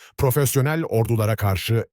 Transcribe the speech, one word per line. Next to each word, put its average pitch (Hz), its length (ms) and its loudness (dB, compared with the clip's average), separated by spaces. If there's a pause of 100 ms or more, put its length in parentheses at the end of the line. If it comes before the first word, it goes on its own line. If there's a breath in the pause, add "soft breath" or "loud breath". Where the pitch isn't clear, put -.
(180 loud breath)
Profesyonel 143 680 0
ordulara 113 520 0
karşı 101 580 0